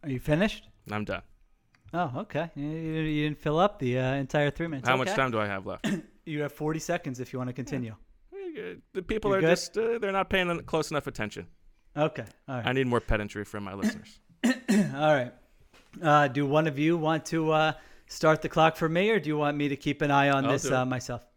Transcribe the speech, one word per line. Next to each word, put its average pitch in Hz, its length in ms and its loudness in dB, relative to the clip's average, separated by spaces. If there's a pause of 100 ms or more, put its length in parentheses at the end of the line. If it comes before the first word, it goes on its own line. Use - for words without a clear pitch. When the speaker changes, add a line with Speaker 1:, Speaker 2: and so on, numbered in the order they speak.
Speaker 1:
Are 147 60 -6
you 127 80 -4
finished? 165 500 0 (220)
Speaker 2:
I'm 107 140 -4
done. 95 180 -6 (720)
Speaker 1:
Oh, 165 220 -2
okay. 160 400 -6
You, 143 100 -6
you, 160 360 -4
you 151 260 0
didn't 147 100 -6
fill 156 200 0
up 202 200 2
the, 123 200 0
uh, 131 160 0
entire 143 360 0
three 165 160 -6
minutes. 135 220 -4
Speaker 2:
How 131 80 4
much 127 120 0
Speaker 1:
Okay. 202 80 -2
Speaker 2:
time 131 140 2
do 113 100 0
I 104 60 0
have 95 200 -6
left? 95 260 -8
Speaker 1:
<clears throat> 190 40 0 (280)
You 147 180 -6
have 143 100 -4
forty 156 260 -4
seconds 156 400 -4
if 123 140 -10
you 127 80 -6
wanna 123 120 -6
continue. 120 440 -6 (580)
Speaker 2:
Yeah. 180 200 -12 (180)
The 190 100 -6
people 214 300 -2
Speaker 1:
You're 190 60 4
Speaker 2:
are - 20 4
Speaker 1:
good? 160 100 4
Speaker 2:
just, 175 260 0
uh, 226 220 0
they're 202 140 -2
not 190 180 -2
paying 175 360 0
close 160 260 -2
enough 143 160 -4
attention. 104 400 -8 (480)
Speaker 1:
Okay. 147 280 -2 (240)
All 131 100 -6
right. 110 80 -4
Speaker 2:
I 127 60 0
need 131 140 2
more 120 140 2
pedantry 107 440 -2
from 104 200 -8
my 95 100 -8
listeners. - 460 -4 (100)
Speaker 1:
<clears throat> - 140 -10
All 165 680 2
right. 123 180 0 (680)
Uh, 147 280 6
do 139 180 0
one 156 220 4
of 135 100 -4
you 160 180 4
want 156 300 0
to, 160 240 0
uh, 156 220 4 (340)
start 156 340 2
the - 80 -6
clock 160 280 4
for 165 120 0
me, 185 220 2
or 220 80 2
do 147 100 -2
you 151 80 0
want 147 200 0
me 147 120 0
to 139 60 0
keep 139 260 -4
an 147 120 2
eye 139 180 6
on 139 140 4
Speaker 2:
I'll - 80 2
Speaker 1:
this, 135 100 0
Speaker 2:
do 131 60 -2
it. 135 60 2
Speaker 1:
uh, 127 100 2
myself? 127 420 -6 (100)